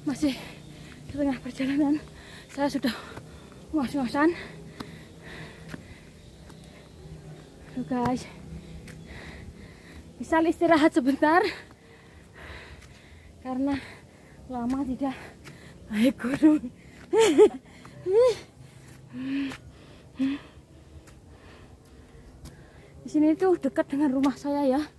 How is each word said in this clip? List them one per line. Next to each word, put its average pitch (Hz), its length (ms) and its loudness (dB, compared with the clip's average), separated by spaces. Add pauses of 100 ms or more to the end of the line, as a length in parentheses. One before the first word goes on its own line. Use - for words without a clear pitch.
Masih 277 320 0 (720)
setengah 277 320 0
perjalanan. 277 640 0 (480)
Saya 277 160 0
sudah 277 240 -2 (800)
ngos-ngosan. 285 640 0 (3250)
Aduh, 247 160 -8
guys. 247 400 -2 (1900)
Bisa 320 240 2
istirahat 330 480 4
sebentar. 302 480 4 (2000)
Karena 262 400 -2 (720)
lama 247 320 -2
tidak 262 320 -2 (720)
naik 220 320 4
gunung. 277 520 4 (400)
<laughs> 392 400 8 (4000)
Di - 60 -14
sini 311 260 4
tuh 370 240 4
dekat 294 300 -2
dengan 277 240 2
rumah 269 240 2
saya 285 300 -2
ya. 233 140 2 (180)